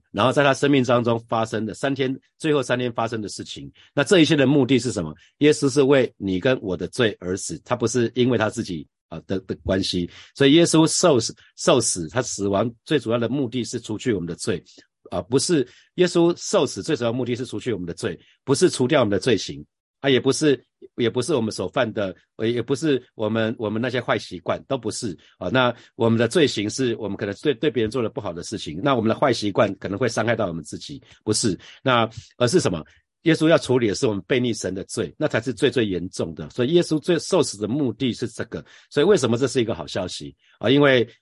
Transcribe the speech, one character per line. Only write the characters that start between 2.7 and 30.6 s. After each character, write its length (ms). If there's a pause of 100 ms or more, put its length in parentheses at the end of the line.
天 140
发 160
生 140
的 80
事 140
情。 280 (220)
那 100
这 160
一 60
切 100
的 100
目 200
的 140
是 120
什 100
么？ 120 (240)
耶 160
稣 180
是 120
为 340
你 240
跟 200
我 140
的 140
罪 320
而 160
死， 260
他 120
不 120
是 280
因 140
为 80
他 120
自 140
己 220 (220)
啊 200
的， 140
的 220
关 180
系。 280 (240)
所 140
以 60
耶 120
稣 220
受 320
死， 140 (220)
受 240
死， 300
他 120
死 260
亡 220 (140)
最 160
主 120
要 60
的 120
目 180
的 160
是 160
除 180
去 140
我 80
们 80
的 80
罪 260 (500)
啊， 100
不 160
是， 300 (280)
耶 120
稣 280
受 300
死 160
最 140
主 80
要 100
目 100
的 120
是 100
除 140
去 120
我 60
们 80
的 80
罪， 260 (240)
不 120
是 160
除 160
掉 140
我 40
们 60
的 80
罪 180
行 260 (360)
啊， 100
也 100
不 120
是， 280 (380)
也 100
不 140
是 140
我 60
们 100
所 160
犯 260
的， 200 (240)
呃， 100
也 120
不 160
是 260 (120)
我 160
们， 300
我 100
们 100
那 80
些 140
坏 160
习 220
惯， 280
都 80
不 140
是 260 (220)
啊。 120
那 240 (220)
我 140
们 80
的 100
罪 200
行 200
是 280
我 120
们 80
可 100
能 100
对， 180
对 160
别 140
人 60
做 120
了 80
不 100
好 140
的 80
事 160
情， 260
那 120
我 60
们 60
的 60
坏 180
习 200
惯 240
可 120
能 100
会 120
伤 160
害 100
到 120
我 40
们 120